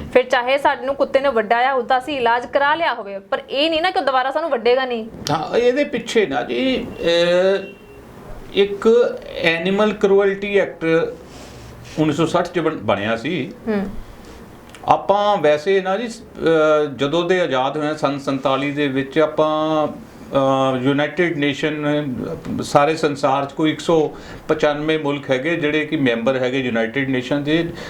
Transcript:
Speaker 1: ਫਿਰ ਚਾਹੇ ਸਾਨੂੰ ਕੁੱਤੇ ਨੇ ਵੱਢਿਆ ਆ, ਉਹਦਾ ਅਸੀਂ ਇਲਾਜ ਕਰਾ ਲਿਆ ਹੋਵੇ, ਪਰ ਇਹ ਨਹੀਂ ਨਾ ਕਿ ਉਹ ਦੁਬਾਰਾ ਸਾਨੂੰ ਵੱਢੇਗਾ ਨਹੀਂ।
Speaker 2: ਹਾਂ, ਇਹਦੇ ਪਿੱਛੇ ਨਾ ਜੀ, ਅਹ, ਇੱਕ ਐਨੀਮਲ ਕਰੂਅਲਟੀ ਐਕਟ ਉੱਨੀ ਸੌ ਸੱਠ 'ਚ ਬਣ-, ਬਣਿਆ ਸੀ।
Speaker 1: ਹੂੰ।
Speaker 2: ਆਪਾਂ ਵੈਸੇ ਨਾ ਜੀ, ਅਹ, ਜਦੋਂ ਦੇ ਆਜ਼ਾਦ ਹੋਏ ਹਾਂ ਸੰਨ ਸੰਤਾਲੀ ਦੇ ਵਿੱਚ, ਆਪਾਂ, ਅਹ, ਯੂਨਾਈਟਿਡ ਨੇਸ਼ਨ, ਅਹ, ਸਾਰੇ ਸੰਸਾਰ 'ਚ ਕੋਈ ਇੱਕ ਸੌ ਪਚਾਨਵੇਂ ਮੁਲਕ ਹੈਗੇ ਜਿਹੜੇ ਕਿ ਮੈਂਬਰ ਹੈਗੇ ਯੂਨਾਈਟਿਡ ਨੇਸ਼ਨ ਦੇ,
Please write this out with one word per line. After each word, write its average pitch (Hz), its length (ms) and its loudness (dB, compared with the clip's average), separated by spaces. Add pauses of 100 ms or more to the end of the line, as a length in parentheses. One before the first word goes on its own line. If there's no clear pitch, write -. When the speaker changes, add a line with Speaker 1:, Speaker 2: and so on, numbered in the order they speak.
(140)
Speaker 1:
ਫਿਰ 254 100 6
ਚਾਹੇ 254 340 0
ਸਾਨੂੰ 277 380 0
ਕੁੱਤੇ 277 240 0
ਨੇ 277 100 0
ਵੱਢਿਆ 233 400 2
ਆ, 277 40 0
ਉਹਦਾ 254 240 0
ਅਸੀਂ 277 200 -4
ਇਲਾਜ 240 280 0
ਕਰਾ 285 300 2
ਲਿਆ 330 180 0
ਹੋਵੇ, 202 260 -10
ਪਰ 262 300 -4
ਇਹ 294 200 2
ਨਹੀਂ 320 120 0
ਨਾ 370 100 0
ਕਿ 381 80 0
ਉਹ - 60 -2
ਦੁਬਾਰਾ 262 260 2
ਸਾਨੂੰ 311 180 -2
ਵੱਢੇਗਾ 247 360 2
ਨਹੀਂ। 233 200 -4 (260)
Speaker 2:
ਹਾਂ, 160 260 0
ਇਹਦੇ 247 260 4
ਪਿੱਛੇ 233 420 0
ਨਾ 135 180 -2
ਜੀ, 254 440 -2 (140)
ਅਹ, 180 720 2 (800)
ਇੱਕ 202 340 2 (500)
ਐਨੀਮਲ 190 560 2
ਕਰੂਅਲਟੀ 202 640 2
ਐਕਟ - 280 -2 (1120)
ਉੱਨੀ 156 140 2
ਸੌ 160 120 2
ਸੱਠ 175 220 0
'ਚ 175 120 -4
ਬਣ-, 156 180 -2
ਬਣਿਆ 107 400 0
ਸੀ। 135 340 -4 (160)
Speaker 1:
ਹੂੰ। 202 180 -2 (1000)
Speaker 2:
ਆਪਾਂ 202 520 2
ਵੈਸੇ 151 440 2
ਨਾ 190 160 -2
ਜੀ, 240 100 -4
ਅਹ, 151 880 2
ਜਦੋਂ 156 340 0
ਦੇ 185 120 2
ਆਜ਼ਾਦ 135 360 0
ਹੋਏ 147 100 -2
ਹਾਂ 151 80 -2
ਸੰਨ 143 240 -2
ਸੰਤਾਲੀ 139 520 0
ਦੇ 143 160 0
ਵਿੱਚ, 135 320 -2
ਆਪਾਂ, 156 680 2
ਅਹ, 135 960 0
ਯੂਨਾਈਟਿਡ 147 560 0
ਨੇਸ਼ਨ, 147 680 -2
ਅਹ, 123 600 -6
ਸਾਰੇ 147 320 4
ਸੰਸਾਰ 139 500 0
'ਚ - 60 -10
ਕੋਈ 156 200 0
ਇੱਕ 143 80 -4
ਸੌ 156 320 2 (360)
ਪਚਾਨਵੇਂ 156 520 0
ਮੁਲਕ 143 320 -4
ਹੈਗੇ 139 240 0
ਜਿਹੜੇ 147 300 0
ਕਿ 156 120 -4
ਮੈਂਬਰ 127 400 2
ਹੈਗੇ 127 200 0
ਯੂਨਾਈਟਿਡ 123 520 -2
ਨੇਸ਼ਨ 135 340 -2
ਦੇ, 165 260 0 (200)